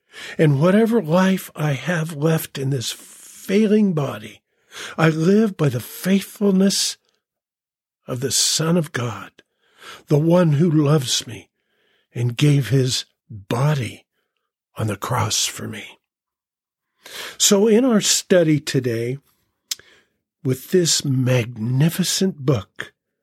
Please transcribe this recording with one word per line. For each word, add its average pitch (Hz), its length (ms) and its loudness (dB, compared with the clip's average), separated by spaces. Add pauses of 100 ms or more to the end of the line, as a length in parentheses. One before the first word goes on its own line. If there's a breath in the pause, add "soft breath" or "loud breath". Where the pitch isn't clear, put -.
(380 loud breath)
And 143 220 2
whatever 214 420 4
life 185 520 0
I 151 180 -2
have 156 420 -4
left 156 440 -2
in 135 120 -4
this 131 220 -4
failing 208 1000 -2
body, 120 500 -6 (540 loud breath)
I 160 120 4
live 190 480 2
by 147 120 0
the 120 120 -2
faithfulness 196 1160 0 (1120)
of 127 140 -8
the 131 100 -4
Son 160 460 0
of 160 160 -2
God, 117 500 -8 (640 loud breath)
the 151 120 2
one 165 340 4
who 156 180 2
loves 147 560 2
me 104 240 -16 (640)
and 120 220 -2
gave 143 320 2
his 131 360 0 (240)
body 120 800 -4 (680)
on 110 100 -4
the 101 100 -4
cross 107 480 -4
for - 220 -8
me." 107 320 -14 (1400 loud breath)
So 202 300 4
in 226 180 4
our 226 160 4
study 160 600 2
today, 123 580 -4 (1300 soft breath)
with 127 260 -4
this 180 340 2
magnificent 131 1300 0
book, 131 540 -4 (300)